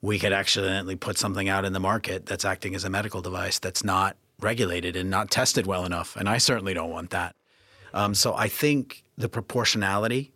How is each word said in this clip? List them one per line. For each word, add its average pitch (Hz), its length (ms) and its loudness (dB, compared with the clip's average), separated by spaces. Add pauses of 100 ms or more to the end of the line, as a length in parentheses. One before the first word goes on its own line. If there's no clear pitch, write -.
we 101 180 0
could 98 140 2
accidentally 95 640 0
put 117 220 -4
something 98 300 0
out 98 160 2
in 95 80 0
the 95 80 -2
market 95 460 -2
that's - 180 -4
acting 95 300 -2
as 92 100 -6
a 98 60 -4
medical 101 320 -2
device 92 360 -4
that's - 260 -2
not 95 320 2 (240)
regulated 90 560 0
and 92 140 -2
not 101 200 0
tested 123 360 2
well 92 180 0
enough. 87 320 -4
And 101 120 -2
I 113 100 4
certainly 98 360 2
don't 82 160 -4
want 85 200 -8
that. 87 240 -4 (600)
Um, 101 200 2
so 110 200 4
I 107 140 2
think 143 560 0 (120)
the 117 120 -2
proportionality 113 1080 0